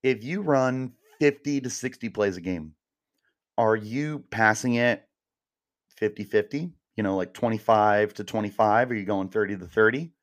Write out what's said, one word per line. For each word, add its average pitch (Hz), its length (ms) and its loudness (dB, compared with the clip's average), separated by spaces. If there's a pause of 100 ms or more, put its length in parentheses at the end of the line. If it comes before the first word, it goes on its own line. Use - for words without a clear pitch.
If 127 220 0
you 175 180 -6
run 131 520 0 (260)
fifty 143 420 0
to 123 80 -6
sixty 120 400 -8
plays 98 280 0
a 90 40 -12
game, 82 320 -6 (840)
are 113 180 4
you 135 560 -6
passing 110 440 2
it 120 320 0 (800)
fifty 107 340 -4
fifty? 143 480 -2 (240)
You 107 80 -4
know, 98 120 0
like, 92 180 -4
twenty-five 107 800 2
to 107 80 -10
twenty-five? 107 680 0
Are 117 60 -4
you 101 100 -6
going 95 240 -2
thirty 101 280 -2
to 90 80 -12
thirty? 113 460 0 (120)